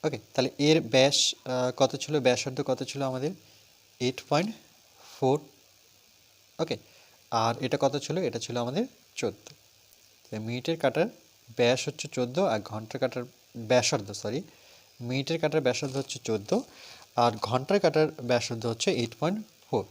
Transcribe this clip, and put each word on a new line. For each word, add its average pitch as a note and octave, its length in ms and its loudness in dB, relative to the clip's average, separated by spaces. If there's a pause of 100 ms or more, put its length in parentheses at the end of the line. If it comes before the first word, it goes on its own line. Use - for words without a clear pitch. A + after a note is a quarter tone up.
ওকে, C#3 140 -2 (160)
তাহলে C3 240 2
এর D#3 220 6
ব্যাস, C3+ 540 4
আহ, B2+ 420 -2
কত C#3 200 2
ছিল? D3 240 -2
ব্যাসার্ধ B2+ 460 2
কত C3 160 -2
ছিল C#3 200 -6
আমাদের? C3 280 -4 (720)
এইট B2+ 280 0
পয়েন্ট F#3 260 2 (640)
ফোর। C#3 220 4 (1200)
ওকে, C#3 180 -2 (540)
আর A2+ 240 2 (100)
এটা B2+ 160 0
কত C#3 160 2
ছিল? D#3 220 -4
এটা A#2+ 200 -4
ছিল A#2+ 180 -6
আমাদের B2+ 280 -2 (300)
চোদ্দ। - 340 -6 (760)
তাহলে A2 240 -10
মিনিটের B2+ 300 -4
কাঁটার D3+ 300 0 (500)
ব্যাস B2 320 4
হচ্ছে C#3+ 200 -10
চোদ্দ, B2+ 300 -2
আর C3 220 2
ঘন্টার A2 400 -10
কাঁটার B2 240 -2 (320)
ব্যাসার্ধ, A#2 560 2
সরি, A#2 300 -6 (580)
মিনিটের C3 380 -4
কাঁটার D3+ 220 0
ব্যাসার্ধ C3 360 0
হচ্ছে C3+ 280 -6
চোদ্দ, A2 360 0 (560)
আর B2 160 4
ঘন্টার C3 480 0
কাঁটার D#3 280 4 (140)
ব্যাসার্ধ A#2+ 440 0
হচ্ছে A#2 240 0
এইট A#2 300 -2
পয়েন্ট G3+ 260 -2 (240)
ফোর। G#2 200 0